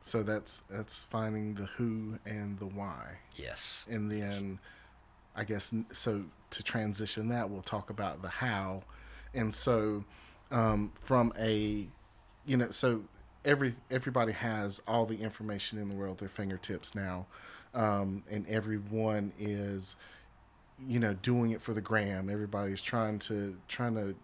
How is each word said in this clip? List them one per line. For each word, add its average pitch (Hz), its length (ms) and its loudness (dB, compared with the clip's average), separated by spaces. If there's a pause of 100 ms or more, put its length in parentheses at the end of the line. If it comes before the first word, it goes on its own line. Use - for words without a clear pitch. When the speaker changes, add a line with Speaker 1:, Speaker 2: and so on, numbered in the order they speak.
Speaker 1:
So 113 220 -2
that's, 107 480 -2
that's 104 340 -6
finding 107 500 -2
the 101 100 -4
who 110 600 -2
and 104 340 -6
the 101 80 -8
why. 90 500 -8 (200)
Speaker 2:
Yes. - 540 -4
Speaker 1:
And 107 200 -2
then 101 480 -4 (800)
I 104 80 -2
guess, 101 280 -4
n-, 110 200 -2
so 101 320 -2 (260)
to - 120 -6
transition 107 680 -2
that, 117 220 0
we'll 98 120 -6
talk - 280 -4
about 95 320 -4
the 92 60 -6
how. 98 540 -2 (520)
And 110 180 0
so, 107 520 4 (460)
um, 110 420 4 (100)
from 120 360 6
a, 107 480 2 (600)
you 131 100 4
know, 120 140 4
so 117 320 4 (420)
every, 139 300 6 (160)
everybody 127 420 4
has 104 560 -2
all 113 160 6
the 110 160 -2
information 107 580 -4
in 101 100 -2
the 101 60 -4
world 98 200 -2
at 90 40 -12
their 98 100 -6
fingertips 95 680 -4
now. 92 320 -4 (480)
Um, 101 560 2
and 104 180 -2
everyone 107 880 0
is, 101 580 -2 (920)
you 120 120 2
know, 110 160 4
doing 117 360 4
it 110 100 0
for 113 140 -4
the 107 60 0
gram. 101 500 2
Everybody's 101 500 0
trying 110 400 2
to, 101 360 -2 (120)
trying 120 280 0
to 101 280 0